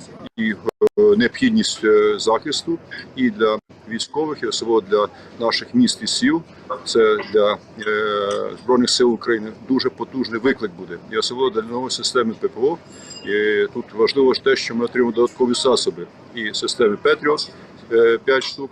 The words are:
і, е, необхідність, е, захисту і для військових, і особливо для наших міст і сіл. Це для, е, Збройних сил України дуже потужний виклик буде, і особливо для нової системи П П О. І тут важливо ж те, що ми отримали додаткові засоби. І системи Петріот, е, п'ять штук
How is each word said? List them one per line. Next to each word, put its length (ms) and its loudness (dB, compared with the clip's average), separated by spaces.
і, 140 0
е, 680 2
необхідність, 680 0
е, 360 4
захисту 600 -2
і 140 2
для 300 0
військових, 540 -6
і 40 -4
особливо 340 0
для 260 0
наших 360 -2
міст 280 2
і 40 -6
сіл. 340 0
Це 320 2
для, 240 4
е, 640 -2
Збройних 260 2
сил 240 2
України 380 -4
дуже 220 0
потужний 500 -6
виклик 320 -2
буде, 260 -14
і 60 -4
особливо 320 -2
для 120 -2
нової 300 -8
системи 420 -2
П 140 -6
П 140 -4
О. 160 0
І 480 0
тут 200 -8
важливо 400 2
ж 100 -4
те, 120 4
що 200 -6
ми 100 0
отримали 280 0
додаткові 400 2
засоби. 540 0
І 180 -8
системи 440 0
Петріот, 540 0
е, 260 4
п'ять 260 0
штук 280 -10